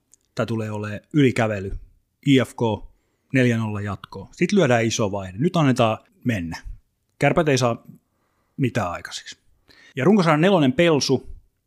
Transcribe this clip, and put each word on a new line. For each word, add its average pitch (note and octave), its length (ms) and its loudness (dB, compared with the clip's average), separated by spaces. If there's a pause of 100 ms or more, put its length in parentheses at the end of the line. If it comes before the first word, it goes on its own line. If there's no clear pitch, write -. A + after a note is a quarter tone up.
(360)
tää A2+ 100 -4
tulee A2 260 -6
olemaan G#2 300 -10 (120)
ylikävely. A2 580 2 (560)
I C#3 180 6
F - 100 -10
K - 60 -10 (720)
neljä B2 240 2
nolla G#2+ 240 -6
jatkoon. G2 500 -10
Sit F3 200 -4
lyödään A#2+ 340 4
iso G#2+ 260 -2
vaihde. F#2+ 260 -8
Nyt D#3+ 180 -2
annetaan B2 420 2 (260)
mennä. F2 340 -4 (600)
Kärpät D3+ 300 2
ei C3+ 80 4
saa A#2 260 -2 (760)
mitään A2+ 340 -2
aikaiseksi. - 460 -14 (580)
Ja C3 100 -2
runkosarjan E3 360 4
nelonen E3 320 4
Pelsu, D3+ 600 0 (320)